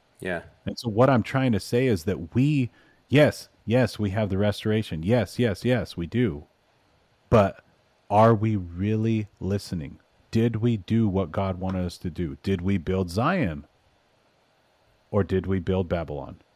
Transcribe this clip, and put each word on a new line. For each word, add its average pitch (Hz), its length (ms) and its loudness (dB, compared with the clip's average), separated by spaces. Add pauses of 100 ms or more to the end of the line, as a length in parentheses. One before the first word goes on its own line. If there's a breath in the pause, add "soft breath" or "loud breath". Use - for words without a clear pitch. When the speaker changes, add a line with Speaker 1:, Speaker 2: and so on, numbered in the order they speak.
(240)
Speaker 1:
Yeah. 90 200 -4 (220)
Speaker 2:
And 95 140 -8
so 120 100 -8
what 117 200 4
I'm 117 140 4
trying 131 300 0
to 95 80 0
say 127 260 0
is 98 180 0
that 85 300 -4
we, 135 360 2 (380 soft breath)
yes, 135 400 2 (160)
yes, 117 340 0
we 101 120 -2
have 107 180 -2
the 95 80 -2
restoration. 104 640 -2
Yes, - 360 0
yes, 113 260 -2
yes, 120 320 -2
we 85 100 -6
do. 95 400 -2 (840)
But 101 340 4 (460)
are 113 260 6
we 107 200 0
really 104 720 -2 (120)
listening? 90 600 -6 (320)
Did 113 260 2
we 113 200 0
do 110 320 0
what 90 220 -2
God 95 280 -2
wanted 92 260 -4
us 87 140 -8
to 90 120 -8
do? 80 320 -6
Did 95 180 -2
we 98 160 0
build 92 340 -2
Zion? 110 560 -2 (1400)
Or 101 120 2
did 92 240 -2
we 95 120 0
build 92 300 -2
Babylon? 73 520 -6 (140)